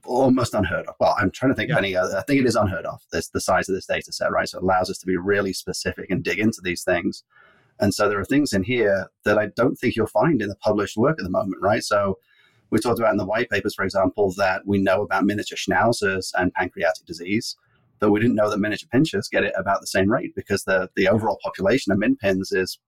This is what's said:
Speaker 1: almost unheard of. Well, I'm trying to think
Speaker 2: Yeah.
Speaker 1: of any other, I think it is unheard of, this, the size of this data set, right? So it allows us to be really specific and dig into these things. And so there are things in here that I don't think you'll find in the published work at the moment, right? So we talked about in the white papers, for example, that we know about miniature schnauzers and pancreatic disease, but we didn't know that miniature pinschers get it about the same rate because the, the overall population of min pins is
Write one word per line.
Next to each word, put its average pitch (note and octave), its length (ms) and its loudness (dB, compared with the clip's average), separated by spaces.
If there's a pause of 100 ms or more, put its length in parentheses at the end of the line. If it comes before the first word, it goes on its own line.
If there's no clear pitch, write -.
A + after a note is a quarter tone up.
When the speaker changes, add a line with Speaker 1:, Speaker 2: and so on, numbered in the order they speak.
Speaker 1:
almost B2+ 500 2
unheard F2 340 0
of. - 120 -14
Well, - 180 4
I'm G2 140 2
trying C3+ 200 0
to - 40 2
think - 140 -4
Speaker 2:
Yeah. B2 60 2
Speaker 1:
of A2+ 40 4
any G2 160 0
other, F#2 220 0
I F#2+ 60 -4
think C#3 180 2
it B2 40 2
is A2+ 120 2
unheard F#2 280 0
of, D#2+ 140 -10 (140)
this, - 160 -4
the F#2 100 -4
size F#2 300 0
of F#2+ 60 0
this F#2 100 -8
data - 260 -4
set, - 200 -2
right? F2+ 180 0
So - 80 -12
it F2+ 60 -8
allows F#2 260 0
us F#2 80 -6
to - 80 -12
be F#2 100 0
really F#2+ 380 0
specific - 560 -8
and E2 140 -2
dig F2 160 -4
into A2 220 2
these F2+ 220 -4
things. E2+ 400 -2 (560)
And G2+ 140 2
so G#2 160 2
there G#2 100 0
are F#2+ 60 -4
things C#3 280 2
in G2+ 100 0
here G#2 440 2 (180)
that G#2+ 140 4
I G#2+ 160 0
don't - 200 2
think A#2+ 200 0
you'll A2 100 0
find C#3 360 2
in G2 80 -2
the G2 60 -8
published G2+ 420 0
work D3 220 2
at - 40 -6
the F#2 80 -4
moment, F#2+ 320 -2
right? A#2 200 2
So - 360 0 (500)
we - 80 0
talked A#2 220 0
about - 120 2
in G2 60 2
the G2 80 -2
white A2 240 -2
papers, G3 240 -2
for G2+ 100 -4
example, F#2+ 540 0
that F#2+ 300 0
we G2+ 100 2
know F#2+ 240 2
about F#2+ 240 0
miniature G#2 320 -2
schnauzers F#2+ 800 0
and F2+ 160 0
pancreatic F2+ 540 -4
disease, F2+ 480 -4 (440)
but G#2 120 4
we G#2+ 80 4
didn't A2+ 160 4
know G#2 160 2
that G2+ 80 -2
miniature G#2 340 -2
pinschers - 380 0
get - 120 2
it G2+ 140 -2
about G2 240 0
the - 60 -12
same G2 240 2
rate - 240 -2
because G2 300 -4
the, F#2 300 0
the G2 120 2
overall G#2 360 2
population G2 480 0
of F#2 60 2
min A#2 180 2
pins F#2+ 360 -2
is F#2 260 0 (100)